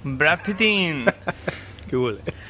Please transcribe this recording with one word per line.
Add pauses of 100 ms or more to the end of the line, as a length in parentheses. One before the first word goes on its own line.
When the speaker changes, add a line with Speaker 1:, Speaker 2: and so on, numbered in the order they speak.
Speaker 1:
Brad
Pittin. (420)
Speaker 2:
<laughs>
¿Qué
huele? (300)